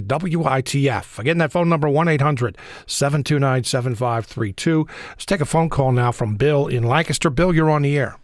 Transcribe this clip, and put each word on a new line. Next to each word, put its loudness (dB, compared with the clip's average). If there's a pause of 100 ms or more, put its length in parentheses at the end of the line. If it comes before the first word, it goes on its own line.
W -2
I 0
T 0
F. -6
Again, -2
that 0
phone 2
number, 2
one 2
eight 2
hundred 0 (280)
seven -2
two 0
nine 0
seven -2
five -2
three -6
two. 0 (240)
Let's -16
take 0
a 0
phone 2
call 2
now 2
from -2
Bill 2
in 0
Lancaster. 0
Bill, 2
you're 4
on 2
the 0
air. -4